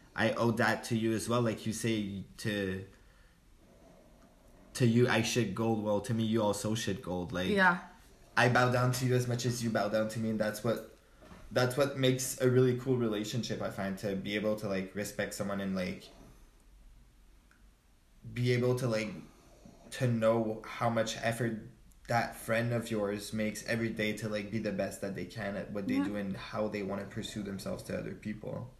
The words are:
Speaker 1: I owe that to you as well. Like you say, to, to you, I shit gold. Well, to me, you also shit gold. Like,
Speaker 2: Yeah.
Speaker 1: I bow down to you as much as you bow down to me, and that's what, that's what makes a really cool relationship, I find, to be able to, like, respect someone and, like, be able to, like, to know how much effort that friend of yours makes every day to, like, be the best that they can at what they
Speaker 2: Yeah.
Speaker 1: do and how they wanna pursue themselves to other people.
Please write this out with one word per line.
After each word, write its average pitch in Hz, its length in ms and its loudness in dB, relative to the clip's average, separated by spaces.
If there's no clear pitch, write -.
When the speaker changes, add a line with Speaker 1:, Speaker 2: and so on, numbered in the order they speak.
Speaker 1:
I 110 160 2
owe 117 200 4
that 110 320 2
to 120 120 0
you 113 160 2
as 107 160 -2
well. 120 140 4
Like 113 240 0
you 110 60 -2
say, 104 520 -2
to, 98 440 -2
to 127 120 4
you, 117 220 6
I 110 120 4
shit 110 340 0
gold. 113 300 0
Well, 104 160 2
to 113 140 -2
me, 113 100 2
you 110 180 4
also 104 320 0
shit 104 280 -4
gold. 90 300 -4
Like, 90 180 0
Speaker 2:
Yeah. 185 280 4
Speaker 1:
I 117 140 6
bow 123 220 6
down 123 220 2
to 127 120 -2
you 123 100 4
as 123 140 2
much 120 160 -2
as 113 180 0
you 117 60 0
bow 107 200 0
down 110 200 2
to 113 100 -6
me, 110 120 0
and 107 100 -2
that's 107 240 -2
what, - 320 -2
that's 123 260 2
what 139 220 2
makes 127 420 2
a 131 80 6
really 123 300 6
cool 131 180 2
relationship, 110 640 -2
I 98 80 -2
find, 98 300 -4
to 98 180 -2
be 98 200 -4
able 107 200 0
to, 107 120 -6
like, 95 260 -4
respect 101 400 -4
someone 98 260 -4
and, 95 160 -2
like, 92 280 -4
be 123 200 2
able 123 240 4
to, 131 100 -2
like, 110 260 0
to - 160 0
know 113 580 2
how - 220 -2
much 117 340 0
effort 117 360 0
that 117 280 2
friend 117 360 0
of 113 180 -2
yours 104 420 -2
makes 107 340 -2
every 113 240 0
day 107 240 -2
to, 110 140 -4
like, 104 220 -4
be 110 80 -2
the 104 140 -2
best 95 300 -2
that 98 120 -4
they 92 100 -6
can 101 320 -6
at 90 160 -6
what 101 140 -4
they 101 100 0
Speaker 2:
Yeah. 95 80 2
Speaker 1:
do 104 120 -4
and 98 200 -4
how 107 320 -4
they 104 140 -4
wanna 98 220 -4
pursue 107 380 -8
themselves 98 420 -6
to 95 140 -4
other 107 160 -6
people. - 640 -8